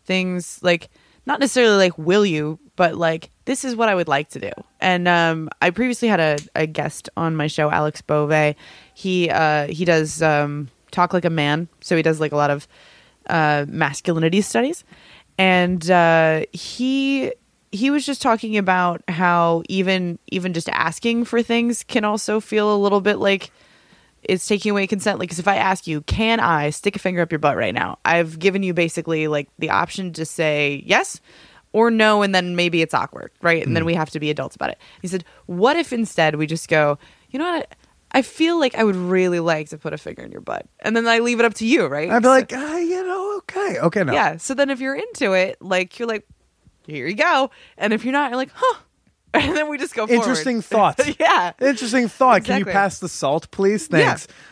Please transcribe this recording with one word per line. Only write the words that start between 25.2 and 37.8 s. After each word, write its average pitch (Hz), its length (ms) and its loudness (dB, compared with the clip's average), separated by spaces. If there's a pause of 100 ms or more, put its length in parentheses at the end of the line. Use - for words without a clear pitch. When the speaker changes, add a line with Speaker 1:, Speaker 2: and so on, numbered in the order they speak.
Speaker 1:
'cause 160 80 -8
if 180 100 0
I 196 80 2
ask 190 300 0
you, 151 160 -4
"Can 226 380 0
I 151 300 2
stick - 240 -4
a 202 40 -8
finger 180 240 -2
up 165 100 -2
your 156 60 -2
butt 147 180 2
right 107 160 0
now?" 113 320 -4
I've 165 340 0
given 190 240 0
you 185 120 -2
basically, 165 540 -2
like, 147 200 -2 (100)
the 156 120 -4
option 180 440 -2
to 156 120 -8
say 147 580 -2
yes 247 360 -2 (520)
or 233 180 4
no, 214 320 4
and 196 120 0
then 180 220 0
maybe 170 260 2
it's 160 100 -2
awkward, - 380 -4 (100)
right? 165 240 2
And 131 120 -2
then 165 80 0
Speaker 2:
Mm. - 20 -2
Speaker 1:
we 170 80 0
have 160 160 -2
to 156 100 -10
be 151 80 -2
adults 143 280 -6
about 67 140 -6
it. - 80 -12 (220)
He 185 80 -10
said, 175 160 -6 (220)
"What 214 300 2
if 339 160 -4
instead 175 420 0
we 151 120 -2
just 160 220 -8
go, 147 300 2 (320)
'You 262 80 -8
know 339 120 -2
what? - 240 -6 (380)